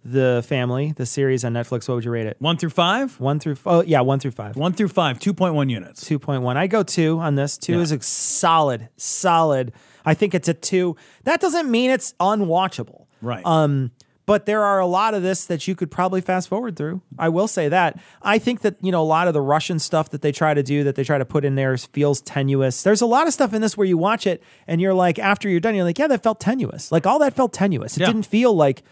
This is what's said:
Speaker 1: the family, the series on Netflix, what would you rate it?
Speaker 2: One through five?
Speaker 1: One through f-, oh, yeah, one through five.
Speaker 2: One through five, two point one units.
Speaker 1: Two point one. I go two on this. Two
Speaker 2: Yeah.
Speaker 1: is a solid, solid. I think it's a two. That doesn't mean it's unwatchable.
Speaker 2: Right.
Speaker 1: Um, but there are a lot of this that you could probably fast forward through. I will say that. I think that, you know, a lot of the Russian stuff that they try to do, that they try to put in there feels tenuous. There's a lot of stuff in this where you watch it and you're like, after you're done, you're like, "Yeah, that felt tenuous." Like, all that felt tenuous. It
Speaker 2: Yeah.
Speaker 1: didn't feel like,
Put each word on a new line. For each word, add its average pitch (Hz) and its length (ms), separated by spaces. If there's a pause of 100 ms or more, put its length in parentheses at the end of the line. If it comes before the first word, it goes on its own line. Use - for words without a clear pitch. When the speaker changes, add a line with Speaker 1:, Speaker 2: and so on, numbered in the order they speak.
Speaker 1:
the 123 420
family, 131 500
the 127 100
series 131 380
on 117 100
Netflix, 120 340
what 127 80
would 117 80
you 120 60
rate 113 160
it? 107 120
Speaker 2:
One 160 180
through 160 140
five? 214 500
Speaker 1:
One 139 180
through 147 160
f-, - 120
oh, 139 160
yeah, 160 180
one 135 180
through 131 140
five. 110 240
Speaker 2:
One 165 180
through 208 140
five, 139 300
two 202 160
point 180 200
one 139 160
units. 98 360
Speaker 1:
Two 147 120
point 135 240
one. 123 140
I 175 100
go 208 160
two 165 380
on 156 140
this. 139 240
Two - 160
Speaker 2:
Yeah. 170 60
Speaker 1:
is 160 120
a 127 100
solid, 147 920
solid. 156 760 (320)
I 156 100
think 190 200
it's 170 140
a 170 60
two. 180 420 (280)
That 330 160
doesn't 320 300
mean 247 200
it's - 300
unwatchable. 185 840 (160)
Speaker 2:
Right. 120 220
Speaker 1:
Um, 143 460 (340)
but 208 220
there 214 160
are 202 160
a 185 80
lot 196 260
of 196 100
this 185 240
that 165 220
you 190 60
could 170 160
probably 185 320
fast 185 260
forward 214 280
through. 165 260 (160)
I 165 100
will 180 200
say 156 200
that. 170 300 (240)
I 214 160
think 247 240
that, 202 180
you 185 120
know, 165 100
a - 20
lot 160 240
of 160 60
the 147 80
Russian 151 380
stuff 156 300
that 147 120
they 147 100
try 151 220
to 143 80
do, 143 220
that 139 100
they 139 100
try 143 140
to 131 80
put 143 180
in 135 120
there 131 200
feels 143 460
tenuous. 135 600
There's 208 180
a 240 40
lot 254 200
of 311 80
stuff 233 180
in 220 80
this 220 160
where 202 120
you 175 100
watch 208 300
it 175 120 (280)
and 165 120
you're 190 140
like, 180 240
after 202 300
you're 170 120
done, 214 140
you're 185 100
like, 170 140
"Yeah, 294 80
that 269 160
felt 220 180
tenuous." - 520
Like, 160 140
all 254 120
that 285 160
felt 254 180
tenuous. 180 440
It 151 60
Speaker 2:
Yeah. 185 40
Speaker 1:
didn't 214 200
feel 226 280
like, 147 380